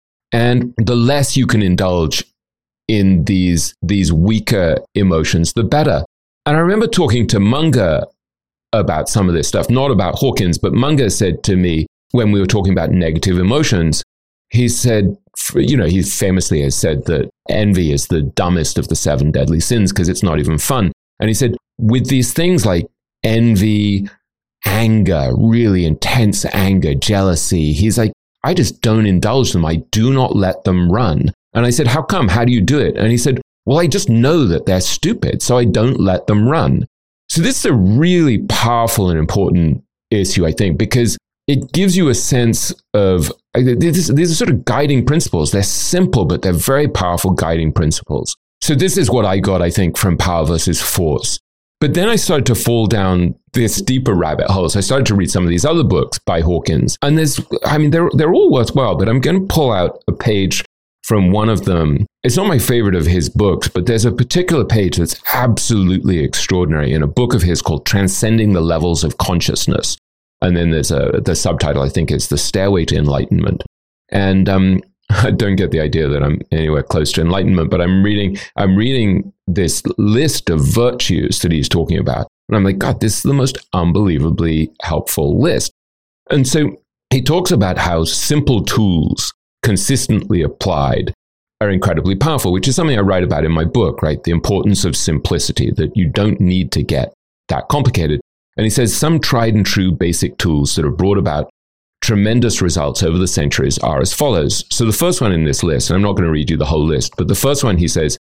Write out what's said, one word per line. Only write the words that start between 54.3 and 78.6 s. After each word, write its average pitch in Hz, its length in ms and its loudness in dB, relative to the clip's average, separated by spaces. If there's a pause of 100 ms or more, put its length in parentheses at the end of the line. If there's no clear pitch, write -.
hole. 92 200 0
So 101 100 -2
I 98 40 0
started 131 240 0
to 104 100 0
read 92 160 0
some 90 100 0
of 87 60 2
these 85 160 0
other 160 180 2
books - 380 0
by 85 220 -2
Hawkins. 80 600 0
And 147 160 2
there's, 160 220 -2 (260)
I 147 120 0
mean, 151 120 2
they're, 165 220 2
they're 160 200 2
all 349 200 4
worthwhile, 117 420 0
but 98 140 0
I'm 127 120 2
gonna 175 200 2
pull 156 320 0
out 90 340 -2
a 90 60 -2
page 98 520 -2 (400)
from 98 260 2
one 107 180 2
of 107 160 0
them. 82 420 0 (160)
It's 123 140 0
not 196 100 2
my 160 120 2
favorite 107 360 2
of 80 120 0
his 85 220 2
books, 98 400 0
but 90 180 -2
there's 113 180 2
a 120 80 2
particular 170 520 0
page 101 320 0
that's - 240 -2 (140)
absolutely 95 840 0
extraordinary 76 720 -2
in 78 100 0
a 71 60 0
book - 260 0
of 92 80 2
his 85 180 0
called - 240 -4
Transcending 104 680 0
the 90 80 2
Levels 82 420 0
of 80 160 -4
Consciousness. - 800 -2 (440)
And 90 160 2
then 85 140 0
there's 80 200 -2
a, - 340 0
the 90 120 -2
subtitle, 73 460 -2
I 69 60 0
think, 80 220 -2
is 69 180 -2
The 71 100 -2
Stairway 95 480 0
to 80 100 -2
Enlightenment. 73 680 0 (480)
And, 95 380 2
um, 95 320 2 (160)
<laughs> - 140 -18
I 101 200 2
don't 98 260 0
get 92 160 -2
the 80 80 0
idea 76 280 0
that 71 140 0
I'm 73 180 0 (120)
anywhere 78 300 0
close - 300 -2
to - 80 -2
enlightenment, 87 500 0
but 85 120 0
I'm 92 200 2
reading, 101 360 -2 (180)
I'm 98 200 2